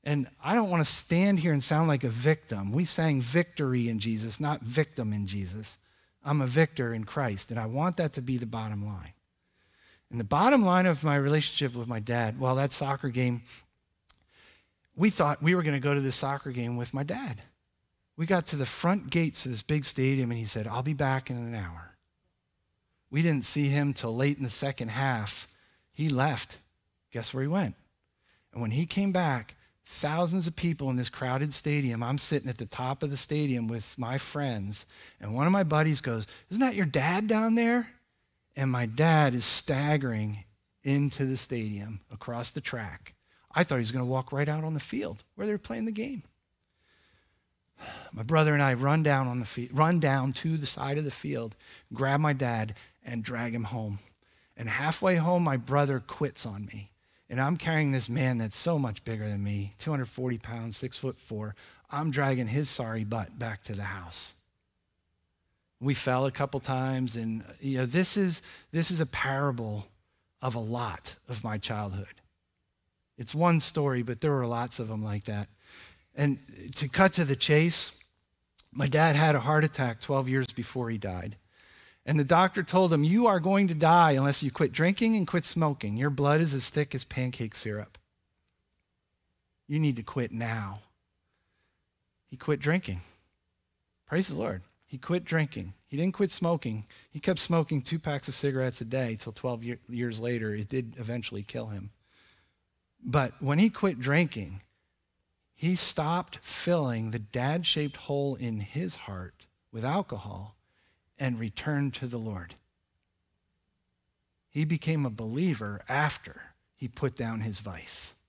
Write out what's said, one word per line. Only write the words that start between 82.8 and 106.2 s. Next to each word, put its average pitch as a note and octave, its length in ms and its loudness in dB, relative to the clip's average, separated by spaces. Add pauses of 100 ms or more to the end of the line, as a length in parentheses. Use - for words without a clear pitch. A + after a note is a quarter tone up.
him, D3+ 120 6
"You A3 240 6
are F#3+ 100 6
going F#3+ 300 4
to E3+ 60 0
die D#3+ 380 8
unless C#3 300 2
you C3+ 80 0
quit C3+ 220 0
drinking G3 420 4
and F#3+ 120 2
quit F3 180 0
smoking. C3+ 520 0
Your C#3 140 2
blood C#3+ 300 4
is D#3+ 120 2
as C3+ 160 0
thick D3 280 -2
as - 80 -6
pancake B2 500 -4
syrup. G#2 420 -8 (1700)
You D3 100 0
need D3 180 2
to A#2 60 -8
quit A#2+ 300 -4
now." A2 480 -6 (1500)
He B2+ 100 -16
quit D3 240 -2
drinking. C#3+ 420 0 (1000)
Praise F#3 240 -2
the D3+ 60 -6
Lord. G2 280 -4 (220)
He C3 140 -14
quit E3+ 260 -2
drinking. C3+ 500 -2 (120)
He C#3 100 -8
didn't F3+ 180 0
quit G3+ 180 0
smoking. C3+ 540 -2 (240)
He D3 100 -10
kept F#3 180 0
smoking D#3 420 0
two E3 200 -4
packs C#3+ 260 -4
of C#3 80 -6
cigarettes C3 460 -2
a A#2+ 40 -6
day A#2 340 -2
till A2+ 140 -10
twelve A#2+ 300 -6
year, A#2 160 -8 (100)
years A#2+ 320 -4
later. A2+ 340 -2
It G#2+ 140 -6
did B2 300 -4
eventually A2 460 -6
kill A2+ 240 -8
him. G2+ 220 -10 (1120)
But B2 380 0
when C#3+ 180 2
he A3 120 6
quit D#3+ 300 -2
drinking, B2 600 0 (920)
he F3 220 2
stopped E3 680 0